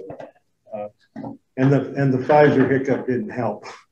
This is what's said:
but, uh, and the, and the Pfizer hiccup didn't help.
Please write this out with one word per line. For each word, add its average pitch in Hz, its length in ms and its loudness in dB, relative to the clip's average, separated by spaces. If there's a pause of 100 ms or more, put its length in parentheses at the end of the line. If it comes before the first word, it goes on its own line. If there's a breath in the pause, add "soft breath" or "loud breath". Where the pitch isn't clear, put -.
but, - 280 -16 (380)
uh, 104 160 -10 (680)
and 131 160 4
the, - 220 0
and 139 180 0
the 123 60 0
Pfizer 135 520 4
hiccup 131 360 -2
didn't 110 240 -4
help. 113 360 -6 (260 loud breath)